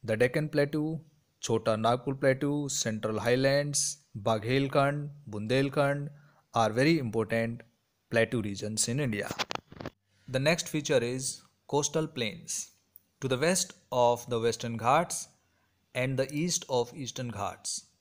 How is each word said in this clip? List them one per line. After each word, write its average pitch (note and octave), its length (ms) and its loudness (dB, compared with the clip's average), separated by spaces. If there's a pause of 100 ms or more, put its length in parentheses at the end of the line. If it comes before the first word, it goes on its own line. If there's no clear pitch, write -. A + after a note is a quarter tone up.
The A2 120 0
Deccan C3+ 340 2
Plateau, D3+ 520 0 (400)
Chota A2 340 0
Nagpur A#2+ 400 0
Plateau, C#3+ 540 2
Central A2 500 -2
Highlands, C3+ 760 2 (260)
Baghelkhand, C#3 880 2 (200)
Bundelkhand C#3 800 0 (460)
are A2+ 180 4
very D3 260 4
important A2+ 640 -2 (480)
plateau A2+ 320 2
regions G#2 460 -4
in B2 140 -2
India. G#2+ 280 -2 (1000)
The B2+ 100 -2
next D#3+ 300 2
feature C#3+ 340 2
is C3 380 -6 (260)
coastal D3+ 400 0
plains. - 640 -8 (480)
To C3+ 80 -4
the B2+ 100 2
west E3+ 360 0 (180)
of A#2+ 380 4
the A#2+ 100 0
Western A#2 380 -2
Ghats C#3 500 0 (680)
and C3 240 -2
the C3 160 -2
east E3 360 -2
of B2 260 0
Eastern B2+ 340 -8
Ghats G2+ 580 -8 (140)